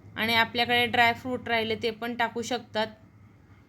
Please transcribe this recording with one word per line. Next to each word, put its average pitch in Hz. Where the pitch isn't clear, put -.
आणि 226
आपल्याकडे 240
ड्रायफ्रूट 240
राहिले 220
ते 220
पण 226
टाकू 233
शकतात. 220